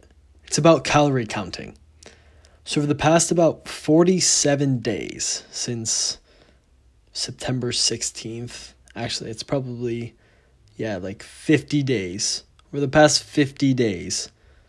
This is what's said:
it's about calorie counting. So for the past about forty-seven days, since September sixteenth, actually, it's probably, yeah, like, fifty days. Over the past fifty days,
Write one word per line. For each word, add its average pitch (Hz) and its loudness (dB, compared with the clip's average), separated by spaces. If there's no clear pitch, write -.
it's - -2
about 151 6
calorie 139 2
counting. 92 -10
So - -2
for 147 -2
the 147 2
past 160 2
about 170 2
forty-seven 147 2
days, 92 -6
since - -4
September 127 -6
sixteenth, - -6
actually, 117 -8
it's 107 -12
probably, 120 -4
yeah, 107 -6
like, 92 -10
fifty - 0
days. 104 -4
Over 143 -6
the 143 0
past 151 6
fifty 139 0
days, 110 -2